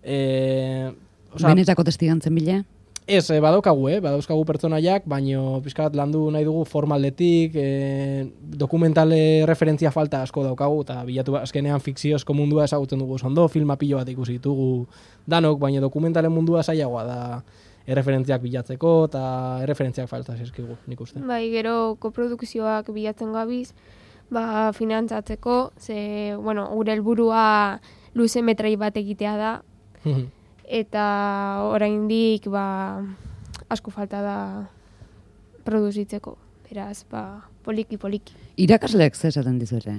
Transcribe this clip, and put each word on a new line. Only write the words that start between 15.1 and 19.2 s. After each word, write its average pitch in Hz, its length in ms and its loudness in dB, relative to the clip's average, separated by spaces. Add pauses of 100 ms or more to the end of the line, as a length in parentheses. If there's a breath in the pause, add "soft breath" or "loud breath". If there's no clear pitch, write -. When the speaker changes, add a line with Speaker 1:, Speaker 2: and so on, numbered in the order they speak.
Speaker 1:
danok, 156 300 4
baina 139 240 0
dokumentalen 160 500 0
mundua 165 300 2
zailagoa 131 440 -2
da 123 380 -8 (440 soft breath)
erreferentziak 131 540 0
bilatzeko, 131 640 2
eta 127 580 -4